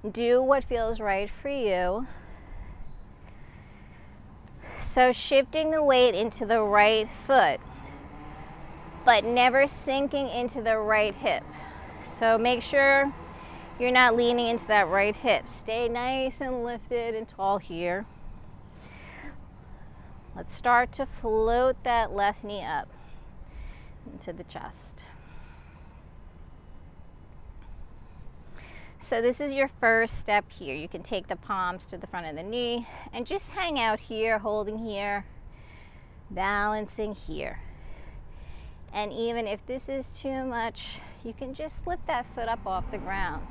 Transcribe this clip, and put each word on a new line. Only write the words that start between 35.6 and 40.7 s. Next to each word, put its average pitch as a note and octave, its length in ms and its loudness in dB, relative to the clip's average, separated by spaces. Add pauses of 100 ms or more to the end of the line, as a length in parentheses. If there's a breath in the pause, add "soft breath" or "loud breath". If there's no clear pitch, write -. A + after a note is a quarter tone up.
balancing G#3 840 -2
here. - 460 -8 (1300 loud breath)
And G#3 200 -4
even A#3 340 -2
if G3+ 200 -6
this B3+ 240 -8
is C4+ 180 -4 (100)
too C4 280 -4
much, A#3 540 -6 (220 loud breath)